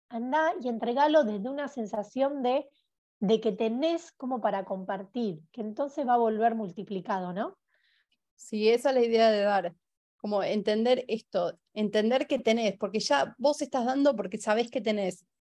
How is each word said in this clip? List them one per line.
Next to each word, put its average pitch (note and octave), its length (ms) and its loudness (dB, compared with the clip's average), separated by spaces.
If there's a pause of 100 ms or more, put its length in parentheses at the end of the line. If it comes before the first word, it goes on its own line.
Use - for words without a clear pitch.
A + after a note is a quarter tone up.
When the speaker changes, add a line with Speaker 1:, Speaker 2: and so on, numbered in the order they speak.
(100)
Speaker 1:
Andá C#4 520 -2
y B3 60 -4
entregalo B3+ 560 2
desde G#3+ 260 -4
una C#4 180 -6
sensación B3+ 760 -4
de, B3+ 260 0 (520)
de A3 200 2
que A3 120 -2
tenés B3+ 600 -2
como B3+ 280 -8
para G3 260 -2
compartir, F#3+ 760 -6 (100)
que A#3+ 100 -10
entonces C#4 460 -4
va B3 60 4
a A#3+ 40 4
volver A3+ 360 2
multiplicado, F#3+ 800 -6
¿no? B3 260 -8 (800)
Speaker 2:
Sí, G#3+ 320 0
esa A#3+ 220 4
es C4 60 2
la B3 80 6
idea A3+ 260 6
de G#3 120 4
dar, G3 320 0 (420)
como G#3 260 -2
entender A3 640 2
esto, F#3+ 500 -4 (160)
entender G#3+ 520 2
que C#4 120 0
tenés, A3+ 400 0
porque G3+ 220 -4
ya C#4 380 0
vos C#4+ 240 0
estás C4 240 -2
dando C#4 300 2
porque G3 220 -6
sabés A3+ 320 0
que C4 100 -4
tenés, G3+ 440 -4 (280)